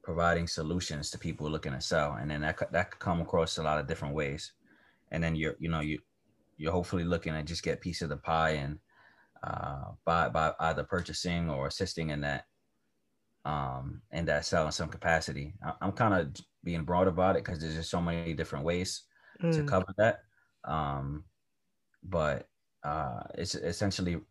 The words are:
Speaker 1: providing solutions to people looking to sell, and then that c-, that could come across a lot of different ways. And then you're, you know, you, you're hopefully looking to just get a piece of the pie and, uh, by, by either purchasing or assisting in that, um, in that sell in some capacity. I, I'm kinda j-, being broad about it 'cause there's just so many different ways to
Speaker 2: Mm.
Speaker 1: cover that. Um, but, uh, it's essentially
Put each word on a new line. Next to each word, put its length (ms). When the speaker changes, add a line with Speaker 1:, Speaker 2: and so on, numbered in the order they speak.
Speaker 1:
providing 420
solutions 640
to 80
people 320
looking 220
to 80
sell, 320
and 180
then 120
that 180
c-, 100
that 220
could 80
come 200
across 380
a 60
lot 160
of 80
different 260
ways. 380
And 100
then 140
you're, 240
you 100
know, 120
you, 180
you're 140
hopefully 320
looking 320
to 80
just 220
get 140
a 20
piece 200
of 80
the 80
pie 340
and, 280
uh, 440
by, 240
by 320
either 240
purchasing 680
or 160
assisting 440
in 100
that, 260
um, 560
in 140
that 180
sell 220
in 60
some 160
capacity. 760
I, 160
I'm 100
kinda 360
j-, 180
being 220
broad 240
about 260
it 100
'cause 140
there's 160
just 160
so 100
many 340
different 300
ways 380
to 80
Speaker 2:
Mm. 180
Speaker 1:
cover 320
that. 220
Um, 600
but, 440
uh, 400
it's 220
essentially 640